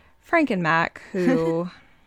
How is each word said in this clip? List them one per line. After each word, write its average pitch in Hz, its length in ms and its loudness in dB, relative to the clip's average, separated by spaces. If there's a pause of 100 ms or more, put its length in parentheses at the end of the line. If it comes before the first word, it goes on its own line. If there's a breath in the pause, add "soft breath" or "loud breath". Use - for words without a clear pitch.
(260 soft breath)
Franken 262 340 0
Mac, 165 420 0 (100)
who 170 580 0 (360 soft breath)